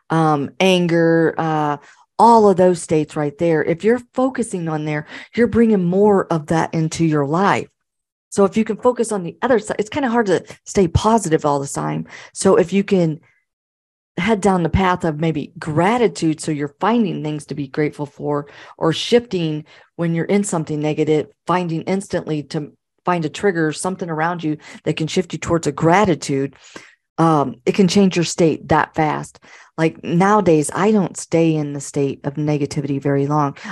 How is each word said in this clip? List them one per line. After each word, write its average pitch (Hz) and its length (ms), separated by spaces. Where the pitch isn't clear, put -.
um, 156 400
anger, 170 760
uh, 151 380
all 226 300
of 185 80
those 180 240
states 156 360
right 147 220
there, 170 260
if 165 180
you're 240 180
focusing 233 560
on 156 160
there, 151 220
you're 233 140
bringing 214 360
more 190 480
of 156 160
that 165 240
into 160 320
your 151 220
life. 160 420
So 202 140
if 190 120
you 220 80
can 214 120
focus 240 340
on 196 140
the - 180
other 247 160
side, - 200
it's 208 100
kinda 277 220
hard 233 160
to 175 180
stay 196 200
positive 170 580
all 143 140
the 139 80
time. 156 400
So - 240
if 175 160
you 196 120
can 170 340
head 196 220
down 190 220
the 160 60
path 180 360
of 151 140
maybe 156 400
gratitude, 170 840
so 160 120
you're 143 260
finding 190 460
things 151 220
to 160 80
be 143 120
grateful 147 400
for, 143 400
or 160 140
shifting 165 720
when 170 180
you're 165 120
in 202 180
something 160 340
negative, 151 500
finding 170 360
instantly 180 600
to 147 280
find 175 200
a 151 60
trigger, 165 420
something 185 380
around 165 340
you 151 140
that 156 120
can 156 120
shift - 240
you 156 60
towards 165 280
a 147 60
gratitude. 151 840
Um, 151 480
it 185 100
can 190 140
change 190 280
your 170 80
state 156 440
that - 260
fast. 147 460
Like, 160 280
nowadays, 175 680
I 202 200
don't 202 240
stay 165 380
in 147 180
the 143 80
state 139 440
of 139 100
negativity 143 680
very 139 240
long. 147 300